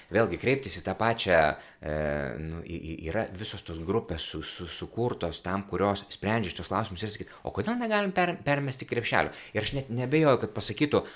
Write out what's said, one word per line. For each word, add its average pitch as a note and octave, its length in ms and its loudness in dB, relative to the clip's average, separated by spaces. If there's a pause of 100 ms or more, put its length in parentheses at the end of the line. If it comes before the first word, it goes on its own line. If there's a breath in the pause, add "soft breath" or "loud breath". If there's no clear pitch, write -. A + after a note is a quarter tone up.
vėlgi F2+ 320 4
kreiptis C3 380 0
į E2+ 80 -10
tą F#2 100 0
pačią, G#2+ 400 4 (380 loud breath)
e, D2+ 180 -6 (480)
nu, D#2+ 240 -6
į, E2 160 -8
į, D#2+ 140 -8 (160)
yra G#2 160 -2 (100)
visos G#2 240 -8
tos E2 160 -10
grupės F2 480 -2
su, D#2+ 160 -8
su, - 240 -10
sukurtos F2+ 800 -4
tam, G2 240 -2
kurios G2 400 2
sprendžia G2+ 460 -2
šitus - 180 -8
klausimus G2 320 -2
ir G2+ 80 -4
sakyt, - 160 -10 (140 soft breath)
"O - 100 -6
kodėl A3+ 240 -2
negalim G#3+ 340 0
per-, F3+ 300 2
permesti C#3+ 480 0
krepšelio?" A2 400 2 (220 loud breath)
Ir G#2+ 100 0
aš G#2+ 120 0
net C3 200 -4
neabejoju, C3 460 4
kad G#2+ 160 -4
pasakytų A2 480 2 (120)